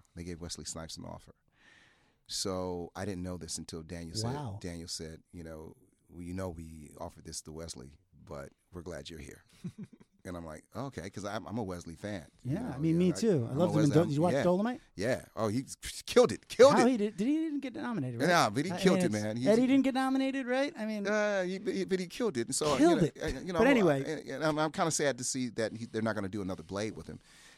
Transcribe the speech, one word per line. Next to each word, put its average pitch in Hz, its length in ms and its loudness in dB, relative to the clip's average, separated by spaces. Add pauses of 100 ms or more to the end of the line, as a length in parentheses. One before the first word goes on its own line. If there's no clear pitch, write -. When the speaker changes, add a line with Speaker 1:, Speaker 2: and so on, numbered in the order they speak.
(160)
Speaker 1:
They 85 80 -12
gave 85 160 -10
Wesley 80 260 -10
Snipes 80 320 -10
an 85 80 -14
offer. 82 280 -14 (960)
So 90 680 -4
I 95 100 -6
didn't 92 180 -6
know 90 140 -6
this 82 200 -10
until 82 240 -12
Daniel 85 340 -12
said, 113 200 -4
Speaker 2:
Wow. 113 260 -10
Speaker 1:
Daniel 85 280 -10
said, 80 320 -12 (100)
you 87 120 -14
know, 80 320 -16 (340)
"Well, 85 120 -16
you 87 140 -8
know, 95 140 -4
we 80 500 -14
offered 82 260 -14
this 80 180 -10
to 80 80 -14
Wesley, 76 420 -14 (340)
but 69 220 -12 (220)
we're 87 120 -12
glad 76 260 -12
you're 80 100 -14
here." - 240 -16 (200)
Speaker 2:
<laughs> - 100 -10 (520)
Speaker 1:
And 90 120 -10
I'm 82 80 -10
like, 78 180 -14 (100)
"Okay," 107 360 -10
'cause 98 160 -10
I'm, 101 200 -6
I'm 90 120 -6
a 120 60 -2
Wesley 87 320 -8
fan, 101 300 -10 (200)
you 127 80 -4
Speaker 2:
Yeah, 196 80 -4
Speaker 1:
know, 240 120 -6
Speaker 2:
I 123 40 -8
mean, 160 160 2
Speaker 1:
yeah, 175 140 4
Speaker 2:
me - 20 4
Speaker 1:
I, - 20 2
Speaker 2:
too. 170 360 2
I 113 40 -6
Speaker 1:
I'm 131 60 -2
a - 20 0
Speaker 2:
loved 170 140 2
him 156 60 4
in 147 100 6
Speaker 1:
Wesley, 139 40 0
Speaker 2:
Dol-, 156 100 8
Speaker 1:
I'm, - 60 2
Speaker 2:
did 143 60 0
you 147 60 2
watch 170 120 4
Speaker 1:
yeah. 131 100 2
Speaker 2:
Dolomite? 196 380 0 (140)
Speaker 1:
Yeah. 101 260 0 (140)
Oh, 110 140 0
he 123 160 -2 (400)
killed - 260 6
it, - 160 -8
killed 269 280 10
Speaker 2:
How 254 120 8
Speaker 1:
it. 262 40 6
Speaker 2:
he 254 60 2
did, 202 200 -2
did 202 100 0
he 294 80 2
didn't 320 240 -2
get 262 160 -8
nominated, 131 460 -4
right? 151 80 4
Speaker 1:
Nah, 156 200 6
but 113 160 0
he - 60 -4
Speaker 2:
Uh, - 60 -4
Speaker 1:
killed 185 220 6
it, 180 60 4
Speaker 2:
Eddie, 104 80 2
Speaker 1:
man. 107 240 -2
He's 123 100 0
Speaker 2:
Eddie 226 200 6
didn't 269 160 6
get 262 120 2
nominated, 262 520 0
right? 262 300 -2
I 214 80 -6
mean, 214 220 -4
Speaker 1:
Uh, 208 360 0
he, 185 160 -4
but 226 140 -4
he, 190 120 -2
but 180 140 0
he 180 80 -4
killed 185 300 -2
it. 117 100 -2
And - 80 -4
so, 151 220 2
Speaker 2:
Killed 302 240 6
Speaker 1:
you 175 60 4
know, - 80 -2
Speaker 2:
it. 156 200 -4
Speaker 1:
uh, 135 60 -8
you 185 100 -8
know, 175 80 0
Speaker 2:
But 233 80 8
Speaker 1:
I'm, 277 40 8
Speaker 2:
anyway. 165 360 6
Speaker 1:
and, 156 220 -6
and 135 160 -4
I'm, 156 120 2
I'm 156 140 0
kinda 170 200 0
sad 143 260 2
to 127 80 -8
see 127 240 -2
that 110 260 -2
he, 113 120 -8
they're 110 140 -2
not 110 140 0
gonna 98 140 -4
do 104 120 -4
another 92 220 -6
Blade 98 320 -4
with - 120 -12
him. - 120 -12 (380)